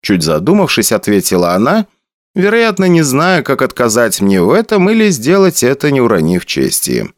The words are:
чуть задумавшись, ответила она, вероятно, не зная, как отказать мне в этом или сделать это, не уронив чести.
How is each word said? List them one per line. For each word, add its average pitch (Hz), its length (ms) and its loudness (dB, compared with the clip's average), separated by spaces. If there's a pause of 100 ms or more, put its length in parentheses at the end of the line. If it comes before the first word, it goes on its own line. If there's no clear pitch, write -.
чуть 92 200 -2
задумавшись, 104 680 0
ответила 92 600 0
она, 151 340 0 (480)
вероятно, 208 520 0
не 170 160 4
зная, 151 400 0
как 135 180 -2
отказать 117 640 0
мне 98 180 2
в 90 100 2
этом 202 380 0
или 220 220 2
сделать 165 520 0
это, 139 280 0
не 135 100 0
уронив 90 460 0
чести. 62 720 -4